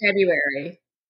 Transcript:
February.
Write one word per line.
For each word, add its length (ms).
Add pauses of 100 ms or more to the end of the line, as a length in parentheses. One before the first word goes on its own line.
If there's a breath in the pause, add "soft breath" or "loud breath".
February. 720 (300)